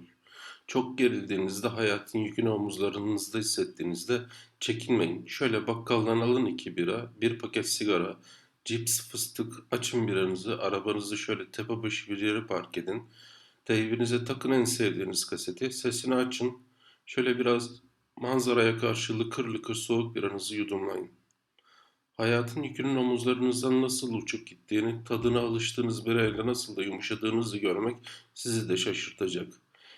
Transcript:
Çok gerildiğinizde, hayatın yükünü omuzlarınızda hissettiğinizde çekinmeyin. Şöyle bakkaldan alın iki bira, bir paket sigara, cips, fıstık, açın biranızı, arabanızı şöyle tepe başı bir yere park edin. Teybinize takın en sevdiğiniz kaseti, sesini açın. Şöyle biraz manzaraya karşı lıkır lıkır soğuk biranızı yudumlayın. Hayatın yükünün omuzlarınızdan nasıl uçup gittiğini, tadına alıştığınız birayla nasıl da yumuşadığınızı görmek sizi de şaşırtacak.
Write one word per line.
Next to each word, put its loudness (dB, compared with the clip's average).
Çok 0
gerildiğinizde, 0
hayatın 0
yükünü 2
omuzlarınızda 0
hissettiğinizde -2
çekinmeyin. 0
Şöyle 0
bakkaldan 2
alın 4
iki -4
bira, -2
bir 2
paket -2
sigara, 0
cips, -2
fıstık, -6
açın 0
biranızı, 0
arabanızı -2
şöyle -4
tepe -4
başı -4
bir -4
yere 0
park -4
edin. -4
Teybinize 2
takın -2
en 6
sevdiğiniz 0
kaseti, -4
sesini -2
açın. 0
Şöyle 0
biraz 2
manzaraya 4
karşı 0
lıkır -2
lıkır -4
soğuk 0
biranızı -4
yudumlayın. -4
Hayatın 0
yükünün -2
omuzlarınızdan 4
nasıl 0
uçup -4
gittiğini, -2
tadına 2
alıştığınız 0
birayla 2
nasıl -2
da -2
yumuşadığınızı -2
görmek 0
sizi -2
de 2
şaşırtacak. -2